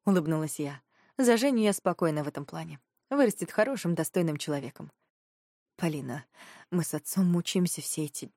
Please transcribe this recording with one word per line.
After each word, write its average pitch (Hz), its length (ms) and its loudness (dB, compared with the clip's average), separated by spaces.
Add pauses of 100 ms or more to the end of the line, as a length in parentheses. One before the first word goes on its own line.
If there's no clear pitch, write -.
улыбнулась 156 540 2
я. 139 240 -6 (360)
За 240 180 6
Женю 240 260 2
я 208 100 4
спокойна 160 520 0
в 143 40 -4
этом 147 160 -8
плане. 160 360 -12 (300)
Вырастет 240 420 2
хорошим, 214 420 0
достойным 160 440 0
человеком. 147 520 -8 (880)
Полина, 147 500 -6 (460)
мы 175 100 2
с - 120 -4
отцом 185 320 0
мучаемся 175 540 0
все - 260 -6
эти - 300 -12